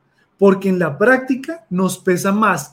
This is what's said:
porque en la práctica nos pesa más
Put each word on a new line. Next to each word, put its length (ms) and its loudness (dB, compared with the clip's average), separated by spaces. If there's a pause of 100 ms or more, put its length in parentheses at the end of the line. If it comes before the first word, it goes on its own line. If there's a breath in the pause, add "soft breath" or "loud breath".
(380)
porque 320 2
en 80 0
la 180 -2
práctica 720 -2
nos 300 -2
pesa 340 -2
más 400 -2